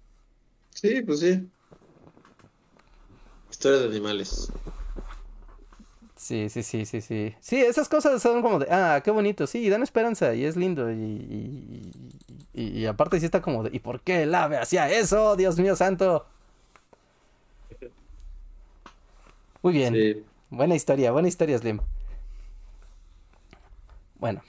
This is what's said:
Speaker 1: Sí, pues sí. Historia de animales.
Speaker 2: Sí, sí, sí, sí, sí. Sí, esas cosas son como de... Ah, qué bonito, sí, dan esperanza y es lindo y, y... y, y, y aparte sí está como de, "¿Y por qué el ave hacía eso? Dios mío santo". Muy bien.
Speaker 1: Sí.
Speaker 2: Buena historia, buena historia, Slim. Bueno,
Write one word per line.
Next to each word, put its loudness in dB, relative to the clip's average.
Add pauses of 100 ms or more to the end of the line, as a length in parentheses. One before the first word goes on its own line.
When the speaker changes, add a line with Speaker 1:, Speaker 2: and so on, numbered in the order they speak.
(720)
Speaker 1:
Sí, 0
pues -2
sí. 2 (2000)
Historia 2
de 0
animales. -4 (1600)
Speaker 2:
Sí, -6
sí, -8
sí, -4
sí, -8
sí. -6
Sí, -2
esas 2
cosas 2
son 4
como 2
de... 0
Ah, 4
qué 2
bonito, 0
sí, -2
dan 2
esperanza 0
y -2
es -2
lindo 0
y, -4
y... -10 (640)
y, -8
y, -6
y -2
aparte 0
sí 0
está 0
como -2
de, -4
"¿Y -6
por -8
qué 0
el 2
ave 2
hacía 0
eso? 4
Dios 2
mío 4
santo". 2 (3250)
Muy 4
bien. 4
Speaker 1:
Sí. 2 (260)
Speaker 2:
Buena 2
historia, 2
buena 2
historia, 2
Slim. -2 (2500)
Bueno, -6